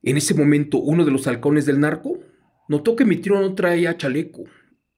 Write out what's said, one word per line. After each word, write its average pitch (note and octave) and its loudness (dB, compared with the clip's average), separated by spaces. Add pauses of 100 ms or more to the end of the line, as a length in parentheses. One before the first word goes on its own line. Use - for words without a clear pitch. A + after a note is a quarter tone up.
En C#3 -2
ese D3 -2
momento, D3 2
uno D#3+ 4
de C#3+ 2
los C3+ 0
halcones C#3+ 0
del C#3+ 2
narco D#3 -2 (500)
notó D3 0
que B3+ 2
mi F3 2
tío G3 -2
no F#3+ -2
traía E3+ -2
chaleco, D3+ -6 (520)